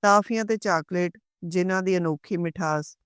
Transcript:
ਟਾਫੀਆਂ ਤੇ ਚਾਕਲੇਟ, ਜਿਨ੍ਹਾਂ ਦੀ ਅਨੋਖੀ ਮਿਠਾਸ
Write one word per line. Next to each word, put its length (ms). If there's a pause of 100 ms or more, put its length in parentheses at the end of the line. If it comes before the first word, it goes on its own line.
ਟਾਫੀਆਂ 420
ਤੇ 120
ਚਾਕਲੇਟ, 600 (260)
ਜਿਨ੍ਹਾਂ 400
ਦੀ 140
ਅਨੋਖੀ 400
ਮਿਠਾਸ 580 (100)